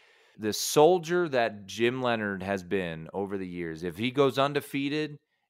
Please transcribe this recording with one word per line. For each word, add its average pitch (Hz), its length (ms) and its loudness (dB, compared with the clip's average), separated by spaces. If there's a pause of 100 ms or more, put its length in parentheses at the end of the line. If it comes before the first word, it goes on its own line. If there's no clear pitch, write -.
(380)
the 107 140 -2
soldier 170 760 4
that 110 380 0
Jim 117 360 0
Leonhard 107 400 0
has 98 200 -2
been 87 500 -2
over 98 240 -4
the 95 100 -4
years, 85 360 -6
if 87 160 -4
he 120 120 -2
goes 131 280 2
undefeated 143 800 -2 (320)